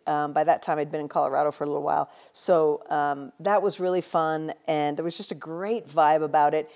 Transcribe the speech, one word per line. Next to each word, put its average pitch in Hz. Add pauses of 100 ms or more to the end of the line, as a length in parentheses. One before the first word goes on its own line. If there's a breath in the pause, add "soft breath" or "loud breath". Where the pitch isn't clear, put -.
Um, 147
by 151
that 160
time, 151
I'd 147
been 156
in 147
Colorado 143
for 147
a -
little 147
while. 147 (240 loud breath)
So, 156
um, 143
that 196
was 190
really 180
fun, 160 (140)
and 147
there 160
was 170
just -
a -
great 175
vibe 156
about 147
it. 156